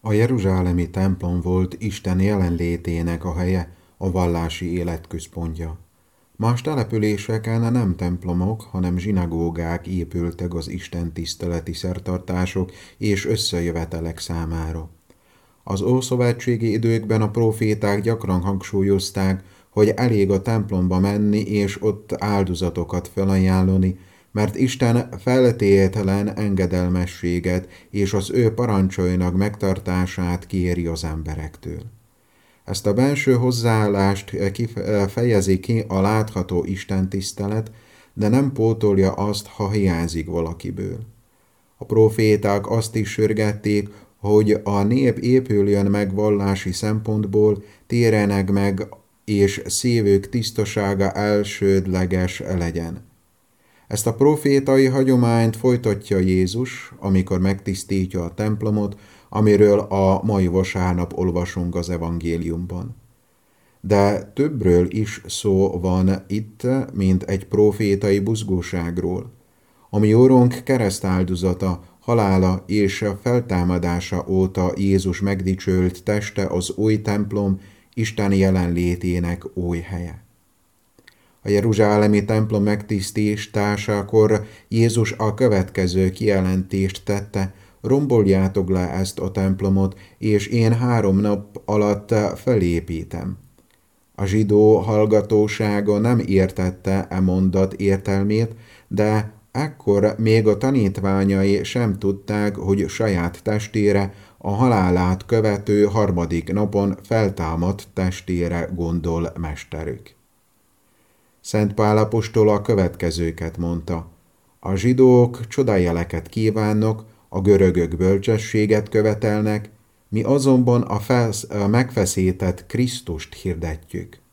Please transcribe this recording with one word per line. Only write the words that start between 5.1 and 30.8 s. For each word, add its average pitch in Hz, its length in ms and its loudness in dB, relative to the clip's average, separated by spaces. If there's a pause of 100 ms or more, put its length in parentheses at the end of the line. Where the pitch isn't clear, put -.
Más 120 260 -2
településeken 113 1080 -2
nem 110 240 0
templomok, 90 680 -4
hanem 90 360 -4
zsinagógák 85 920 -4
épültek 85 680 -6
az 82 160 -8
Isten 85 440 -8
tiszteleti 85 600 -6
szertartások 90 1000 -4 (260)
és 101 280 -2
összejövetelek 82 960 -4
számára. 82 680 -6 (760)
Az 98 180 -4
ószövetségi 120 920 0
időkben 110 500 0
a 104 100 -2
proféták 107 680 0
gyakran 95 400 -2
hangsúlyozták, 95 1000 -2 (260)
hogy 107 200 4
elég 107 420 2
a 95 100 2
templomba 98 580 0
menni 104 400 2
és 101 420 -2
ott 104 360 -2
áldozatokat 90 960 -2
felajánlani, 95 840 2 (320)
mert 104 240 -2
Isten 120 540 0 (100)
feltétlen 101 1160 2
engedelmességet 90 1300 -2 (220)
és 98 240 -2
az 98 180 -2
ő 113 220 2
parancsainak 92 840 0
megtartását 92 1080 -2
kéri 90 400 -2